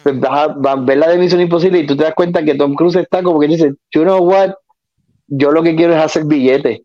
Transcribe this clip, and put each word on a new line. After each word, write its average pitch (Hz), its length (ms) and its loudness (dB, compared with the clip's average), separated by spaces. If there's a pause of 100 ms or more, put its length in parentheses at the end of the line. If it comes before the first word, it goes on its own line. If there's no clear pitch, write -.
pues, 135 180 -2
vas 131 120 -2
a, 147 160 0
vas 139 300 -2
a - 20 -6
ver 135 180 0
la 160 100 2
de 175 100 2
Misión 180 220 0
Imposible 175 400 0
y 147 60 -4
tú 139 100 -2
te 151 80 0
das 160 100 -2
cuenta 175 300 -2
que 147 120 0
Tom 143 180 0
Cruise 170 220 0
está 185 260 -2
como 170 160 0
que 147 100 2
dice, 160 240 0 (200)
"You 156 100 0
know 190 160 2
what? 190 360 2 (760)
Yo 143 240 0
lo 165 100 2
que 165 140 0
quiero 170 180 2
es 156 80 2
hacer 156 220 -2
billete." 135 600 0